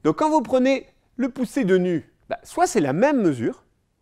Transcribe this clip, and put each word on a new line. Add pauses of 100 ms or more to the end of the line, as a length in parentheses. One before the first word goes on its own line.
Donc
quand
vous
prenez (300)
le
poussé
de
nu, (160)
bah,
soit
c'est
la
même
mesure, (380)